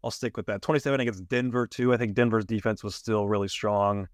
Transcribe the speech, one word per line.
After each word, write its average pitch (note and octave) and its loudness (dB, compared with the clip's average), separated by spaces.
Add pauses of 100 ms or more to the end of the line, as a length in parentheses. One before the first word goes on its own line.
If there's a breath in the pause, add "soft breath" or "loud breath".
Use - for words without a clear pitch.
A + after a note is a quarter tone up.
I'll A#2 -4
stick - -6
with A2 -8
that. G2 -4
Twenty-seven C#3 0
against G2+ -4
Denver B2 0
too. B2 0
I A#2+ 4
think A2 0
Denver's A2+ 4
defense A2 -2
was G2+ -8
still G#2 0
really G2+ 0
strong G2+ 0